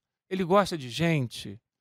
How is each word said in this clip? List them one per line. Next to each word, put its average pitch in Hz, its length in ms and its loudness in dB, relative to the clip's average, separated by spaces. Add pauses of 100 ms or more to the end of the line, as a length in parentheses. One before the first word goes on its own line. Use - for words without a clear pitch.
(280)
ele 190 160 -2
gosta 185 320 4
de 131 120 -10
gente. 123 720 -2 (200)